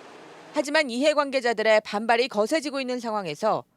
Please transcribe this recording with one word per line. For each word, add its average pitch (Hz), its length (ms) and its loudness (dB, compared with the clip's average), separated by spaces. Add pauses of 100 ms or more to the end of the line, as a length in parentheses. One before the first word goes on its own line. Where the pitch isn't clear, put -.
(540)
하지만 294 360 0
이해관계자들의 240 920 2
반발이 233 480 0
거세지고 269 520 0
있는 254 180 -6
상황에서 202 640 -2 (140)